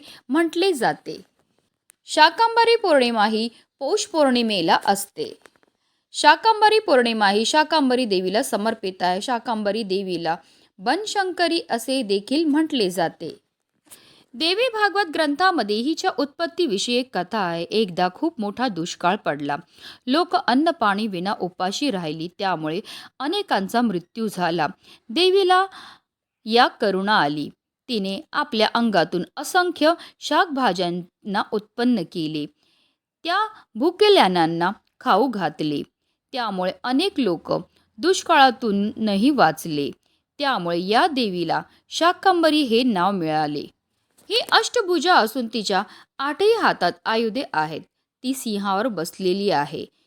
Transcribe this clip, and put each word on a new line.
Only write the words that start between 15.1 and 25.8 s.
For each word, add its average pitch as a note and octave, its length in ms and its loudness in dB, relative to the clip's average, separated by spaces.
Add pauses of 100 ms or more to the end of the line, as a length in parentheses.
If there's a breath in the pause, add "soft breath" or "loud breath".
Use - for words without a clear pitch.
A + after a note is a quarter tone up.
ग्रंथामध्ये D4 640 0
हिच्या D4+ 420 -2
उत्पत्तीविषयी C#4+ 800 -2
एक B3+ 180 -2
कथा F#3 260 -4
आहे. E3+ 240 -2
एकदा F3+ 500 0
खूप E4 260 -4
मोठा G#3 280 -4
दुष्काळ F3 480 -2
पडला. C#3+ 400 -4 (520 loud breath)
लोक E4 280 0
अन्न D#4 360 2
पाणी G#3 360 0
विना F#3+ 320 -4
उपाशी F#3+ 520 -4
राहिली, E3 360 -6 (100)
त्यामुळे E3 420 -2 (400 loud breath)
अनेकांचा A#3 600 -2
मृत्यू A3 460 -2
झाला. E3+ 400 -2 (420 soft breath)
देवीला F#4 560 4 (800 loud breath)